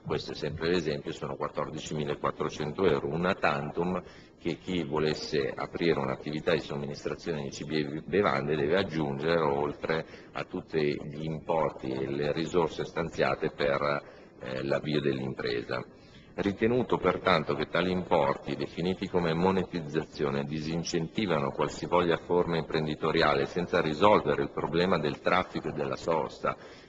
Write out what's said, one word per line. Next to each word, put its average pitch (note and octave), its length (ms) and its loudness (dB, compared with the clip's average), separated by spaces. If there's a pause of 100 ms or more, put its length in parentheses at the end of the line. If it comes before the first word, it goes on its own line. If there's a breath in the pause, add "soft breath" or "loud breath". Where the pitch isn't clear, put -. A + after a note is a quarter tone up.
questo C#2+ 280 -4
è - 20 -8
sempre D#2+ 360 -2
l'esempio, D#2 420 0
sono C#2+ 240 -6
quattordicimilaquattrocento D2 1500 -2
euro, C#2 200 4
una E2+ 280 0
tantum E2+ 680 0 (340 loud breath)
che E2 220 -4
chi F2+ 240 -2
volesse D2+ 720 0
aprire D2 460 0
un'attività D2+ 540 -2
di D2+ 40 2
somministrazione C#2+ 840 -6
di C#2 100 -8
cibi D#2 300 -4
e D2 220 -6
bevande D2 520 2
deve D2+ 220 2
aggiungere D#2+ 600 0
oltre D2 640 0 (280 loud breath)
a C#2+ 100 -6
tutti D#2 600 -2
gli D2+ 180 -8
importi D#2 720 -2
e C2+ 180 -2
le D2 220 0
risorse D#2+ 520 0
stanziate D#2 680 0
per, C#2+ 500 2 (380 loud breath)
eh, C2 240 -4
l'avvio C#2+ 360 0
dell'impresa. B1+ 800 -2 (540 loud breath)
Ritenuto G2+ 640 2
pertanto F2 580 4
che D2+ 140 -2
tali F2 220 2
importi, D2+ 680 2
definiti F2 500 -2
come E2+ 280 2
monetizzazione, D#2 1120 0
disincentivano D#2+ 1080 0
qualsivoglia D#2+ 640 2
forma F2 400 2
imprenditoriale D#2 880 2
senza F2 380 0
risolvere D#2 580 4
il C#2 100 -2
problema F2 480 2
del D2 220 -2
traffico F2 480 0
e D2 40 -4
della C#2 220 -4
sosta, D2+ 640 -2 (320 loud breath)